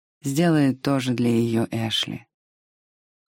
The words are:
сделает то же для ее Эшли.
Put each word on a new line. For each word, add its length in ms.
сделает 600
то 180
же 140
для 160
ее 420
Эшли. 560